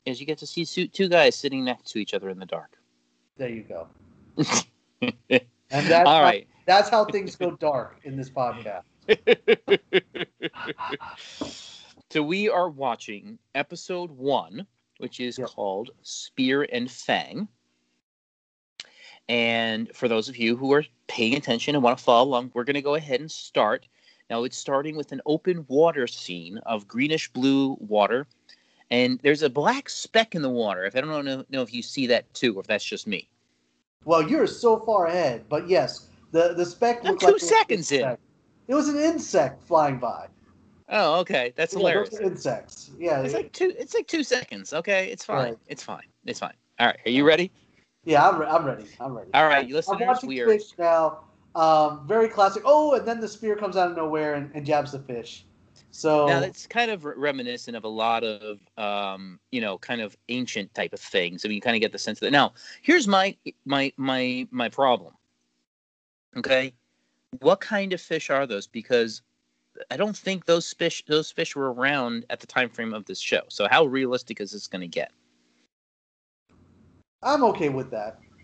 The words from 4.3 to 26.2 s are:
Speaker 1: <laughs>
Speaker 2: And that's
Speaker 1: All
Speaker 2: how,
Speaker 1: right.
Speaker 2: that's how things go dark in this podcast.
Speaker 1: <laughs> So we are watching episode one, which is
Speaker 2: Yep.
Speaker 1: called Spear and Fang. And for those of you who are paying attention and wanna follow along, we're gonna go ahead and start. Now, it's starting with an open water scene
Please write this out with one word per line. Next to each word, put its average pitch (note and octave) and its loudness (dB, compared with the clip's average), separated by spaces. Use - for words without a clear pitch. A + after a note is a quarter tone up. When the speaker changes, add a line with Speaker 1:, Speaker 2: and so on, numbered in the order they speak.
Speaker 1:
<laughs> - -4
Speaker 2:
And C#3+ 0
that's F3 8
Speaker 1:
All D#3+ 8
Speaker 2:
how, - 8
Speaker 1:
right. A2 4
Speaker 2:
that's G3+ 6
how G#3+ 4
things F#3+ -4
go F3+ -2
dark C#3+ -4
in C3+ -10
this C3 -8
podcast. A2+ -6
Speaker 1:
<laughs> - 0
So D#3 0
we G3 0
are F3+ 2
watching A2+ -8
episode F3 -6
one, C#3 -4
which - -14
is B2 -8
Speaker 2:
Yep. B2 -8
Speaker 1:
called G#2 -8
Spear C3+ -2
and B2 -6
Fang. G#2 -6
And A2+ 0
for B2+ -2
those A2 0
of B2+ -16
you A#2 2
who C3+ 0
are D3 4
paying A#2 0
attention C#3+ -2
and C#3 2
wanna B2 4
follow B2 6
along, B2 -2
we're A#2+ -2
gonna C#3+ -2
go C#3+ -2
ahead D3 -2
and D#3 -12
start. - -2
Now, A#2 -2
it's C3 -8
starting D3 -4
with D3 -10
an C3+ -10
open D#3+ 0
water D3 2
scene F2 -12